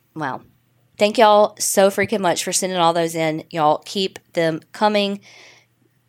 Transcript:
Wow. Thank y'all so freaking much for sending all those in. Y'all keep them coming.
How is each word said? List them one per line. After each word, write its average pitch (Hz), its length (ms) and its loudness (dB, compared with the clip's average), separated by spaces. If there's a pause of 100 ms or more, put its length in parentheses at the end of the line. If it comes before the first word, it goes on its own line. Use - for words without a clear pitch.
(140)
Wow. 135 280 -8 (560)
Thank 208 200 0
y'all 208 400 4
so 196 300 2
freaking 202 320 -2
much 175 240 -2
for 185 80 -8
sending 185 260 -4
all 170 140 2
those 165 220 -2
in. 160 360 -4
Y'all 156 340 2
keep 190 340 -6 (160)
them 160 260 -2 (120)
coming. 202 480 0 (880)